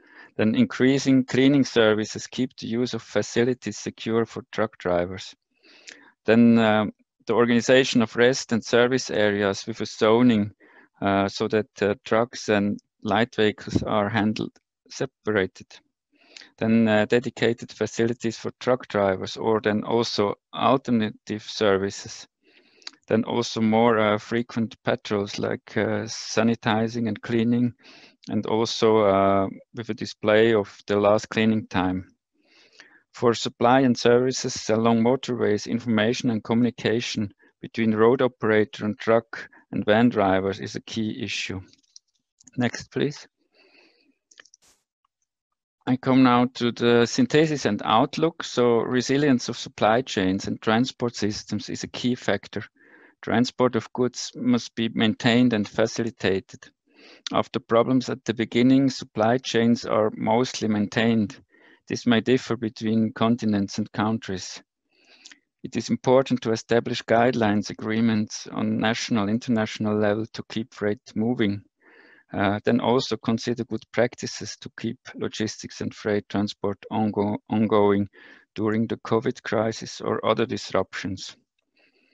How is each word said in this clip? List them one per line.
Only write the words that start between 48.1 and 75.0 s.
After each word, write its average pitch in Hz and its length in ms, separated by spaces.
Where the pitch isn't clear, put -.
So 120 340
resilience 131 720
of 117 80
supply 113 460
chains 95 420
and - 160
transport 120 540
systems 104 520
is - 160
a 90 40
key 123 260
factor. - 500
Transport 123 520
of - 180
goods - 420
must 123 400
be 113 140
maintained 120 640
and 104 140
facilitated. 110 1000
After - 260
problems 120 500
at 123 160
the 117 80
beginning, 127 560
supply 117 500
chains 117 460
are 107 300
mostly 117 520
maintained. 107 720
This - 180
may 117 160
differ 120 340
between 110 580
continents 110 640
and 104 140
countries. 107 720
It - 120
is 117 140
important 127 520
to 113 100
establish 117 520
guidelines, 113 680
agreements 110 800
on 107 260
national, 110 500
international 110 680
level 107 360
to - 160
keep 117 240
freight 104 280
moving. 107 480
Uh, 101 320
then 120 160
also 113 380
consider 117 480
good 110 260
practices - 680
to - 220
keep 117 200